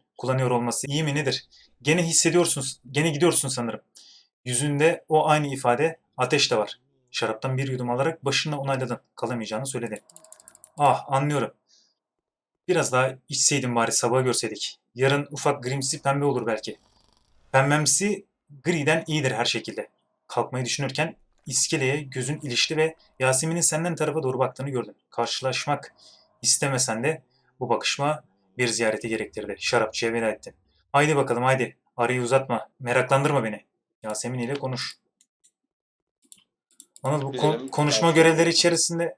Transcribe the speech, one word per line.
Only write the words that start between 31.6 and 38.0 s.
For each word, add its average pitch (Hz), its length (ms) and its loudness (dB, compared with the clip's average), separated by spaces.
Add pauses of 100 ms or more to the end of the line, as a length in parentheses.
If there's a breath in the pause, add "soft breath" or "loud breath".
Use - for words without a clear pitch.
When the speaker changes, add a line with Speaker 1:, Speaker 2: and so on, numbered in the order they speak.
Speaker 1:
Arayı 123 240 0
uzatma. 120 480 0 (100)
Meraklandırma 131 640 2
beni." 107 220 -8 (380)
Yasemin 120 360 -6
ile 120 140 -4
konuş. 127 440 -6 (2000)
Anıl, 139 180 -2
bu 135 160 -6
kon-, 147 140 2
Speaker 2:
Gidelim. 131 200 -6
Speaker 1:
konuşma - 360 2